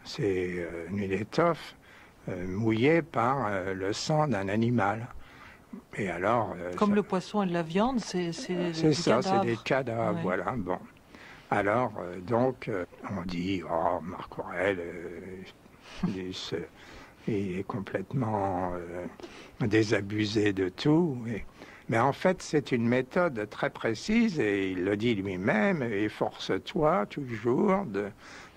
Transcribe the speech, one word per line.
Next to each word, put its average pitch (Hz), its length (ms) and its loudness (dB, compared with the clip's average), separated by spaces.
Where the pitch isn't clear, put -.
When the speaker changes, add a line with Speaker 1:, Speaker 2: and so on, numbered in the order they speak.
Speaker 1:
c'est, 92 540 0
euh, 85 320 -6
une 101 140 -4
étoffe, 107 720 0
euh, 92 200 -6
mouillée 113 560 4
par, 127 440 0
euh, 95 260 -2
le 95 200 -2
sang 151 340 2
d'un 98 220 0
animal. 113 580 2
Et 98 140 -4
alors, 98 500 0
euh, 90 160 -6
Speaker 2:
Comme 208 140 4
Speaker 1:
ça 202 60 4
Speaker 2:
le 208 80 4
poisson 196 400 -2
et - 20 2
la 170 160 0
viande, 208 400 0
c'est, 175 320 -2
c'est 175 400 -2
Speaker 1:
C'est 160 160 4
Speaker 2:
du 147 60 6
Speaker 1:
ça, - 260 4
c'est 190 240 2
des 120 100 2
Speaker 2:
cadavre. - 80 -8
Speaker 1:
cadavres, 117 540 0
Speaker 2:
Ouais. 85 60 -4
Speaker 1:
voilà, 95 340 0
bon. 90 220 -2
Alors, 104 480 2
euh, 90 200 -8
donc, 117 480 2
euh, 95 160 -2
on 87 60 -4
dit : « 90 380 -2
Oh, 87 300 2
Marc - 380 -10
Aurèle, 92 420 0
euh, 85 380 -8
il 92 260 -6
se, - 220 -6
il 98 320 -2
est 98 80 -4
complètement, 98 1080 -2
euh, 87 320 -8
désabusé 104 880 2
de 92 160 0
tout. » 151 580 2
Et 107 180 -6
mais 113 100 4
en 131 140 4
fait, 185 300 2
c'est - 280 0
une 120 160 2
méthode 127 640 2
très - 220 -2
précise, 202 680 2
et 101 320 2
il 90 140 -2
le 104 100 4
dit 113 200 2
lui-même, « 104 680 2
Efforce-toi 117 1200 0
toujours 127 800 0
de, 98 240 -4